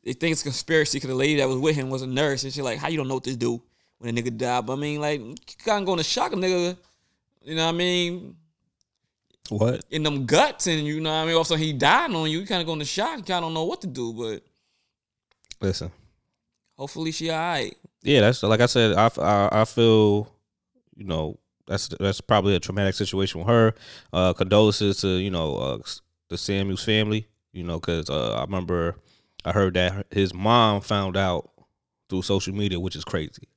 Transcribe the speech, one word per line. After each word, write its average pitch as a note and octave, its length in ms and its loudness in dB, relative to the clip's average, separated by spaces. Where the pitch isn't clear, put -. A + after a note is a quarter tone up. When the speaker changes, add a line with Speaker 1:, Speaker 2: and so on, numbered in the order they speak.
Speaker 1:
they B2+ 80 -6
think D#3+ 200 -2
it's D#3 100 -2
a - 20 -10
conspiracy D3 560 0
'cause C3 80 -8
the C3 60 -4
lady C#3+ 260 2
that C3 80 2
was C3 100 0
with D3+ 180 2
him C3 140 -4
was C3 120 -4
a C3 40 -8
nurse, C3+ 380 -2
and C3+ 80 -8
she C#3 100 -8
like, A#2+ 160 -4
"How C#3 100 -4
you D#3+ 80 -2
don't C#3 120 -2
know C3+ 60 -2
what C3 100 -4
to C3+ 120 -4
do A#2+ 260 -2
when A#2 180 -6
a A#2+ 60 0
nigga A#2 140 -6
die?" B2 240 0
But A#2+ 140 -6
I - 20 -4
mean, D3 240 -6
like, D3 200 -2
you A#2+ 140 -14
kinda G#3 200 0
gonna F3+ 200 0
shock - 280 -2
a G#3+ 40 -4
nigga, F3+ 400 0
you D3+ 100 -10
know D#3+ 120 -2
what E3 80 0
I E3+ 40 -2
mean? F3+ 580 -2
Speaker 2:
What? A2 420 0
Speaker 1:
In D#3 120 -4
them D3 240 -2
guts, G3 400 2
and D#3+ 200 -2
you D3+ 140 -4
know D#3 100 -4
what D#3 60 -2
I D#3+ 100 0
mean? E3 80 0
All E3 80 4
of D#3 40 0
a - 20 -6
sudden D#3+ 160 0
he D#3 80 -2
dying F#3+ 440 4
on D#3+ 140 -2
you. D#3+ 100 -4
You G3 60 -10
kinda F#3 180 -4
gonna D#3 200 -6
shock. B3 340 -4
You G3 60 -14
kinda F3+ 180 -2
don't D#3+ 120 -4
know D#3+ 100 -2
what G#3 180 -4
to - 40 -10
do, B2 260 -6
but A2 300 -6
Speaker 2:
Listen. F#2 300 -4
Speaker 1:
hopefully D#3+ 360 -8
she D#3+ 180 -6
all D#3+ 80 -2
right. D#3+ 380 -4
Speaker 2:
Yeah, C3 180 6
that's, G#2 220 4
like A2 180 4
I A#2+ 60 8
said, A2+ 300 4
I, A2 140 6
I, G2+ 420 4
I - 20 6
feel, G#2+ 680 4
you - 80 -16
know, D#2+ 340 -4
that's, - 220 -4
that's G2 220 -2
probably G2+ 340 4
a F2 60 2
traumatic G2 340 -2
situation F#2+ 460 -4
with F2+ 80 -2
her. A2+ 260 6
Uh, F#2 200 4
condolences G2+ 680 4
to, G2 180 -2
you F#2+ 140 -2
know, D#2+ 260 -2
uh, C2 220 -4
s-, - 240 -14
the F2+ 100 -8
Samuels G2 460 -2
family, G#2+ 420 0
you F2+ 120 -10
know, E2+ 160 -4
'cause, E2 300 -2
uh, A#1+ 260 -2
I A#1+ 60 -4
remember F2 540 -4
I E2+ 80 -2
heard F#2+ 220 2
that F#2 360 0
his F#2+ 240 0
mom G#2+ 480 4
found G2 340 -2
out F#2 340 -2
through F#2 140 -4
social F#2+ 320 -2
media, G2+ 240 -2
which F2+ 180 -6
is D#2 80 -10
crazy. - 520 -8